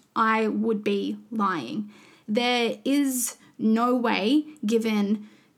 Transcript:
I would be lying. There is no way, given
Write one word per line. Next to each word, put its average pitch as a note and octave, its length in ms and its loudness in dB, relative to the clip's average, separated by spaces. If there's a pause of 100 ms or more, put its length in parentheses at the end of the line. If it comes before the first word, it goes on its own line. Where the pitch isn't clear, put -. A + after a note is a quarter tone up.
(180)
I A3 320 2
would G#3+ 340 -2
be G3+ 340 -2 (140)
lying. G3 580 -4 (380)
There A#3+ 560 0
is C4+ 540 0 (200)
no A#3 380 2
way, A#3 480 2 (220)
given G#3+ 640 0 (280)